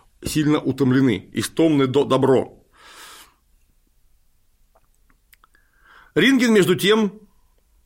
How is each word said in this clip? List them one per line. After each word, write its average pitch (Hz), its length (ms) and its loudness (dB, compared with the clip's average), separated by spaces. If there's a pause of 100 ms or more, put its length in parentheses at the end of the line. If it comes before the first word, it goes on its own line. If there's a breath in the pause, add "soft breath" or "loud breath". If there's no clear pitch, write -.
(240 soft breath)
сильно 151 360 -2
утомлены, 131 760 -2
истомны 147 540 -2
до 131 160 0
добро. 127 600 -2 (3500 loud breath)
Ринген, 233 380 2
между 185 220 2
тем, 208 460 -2 (640)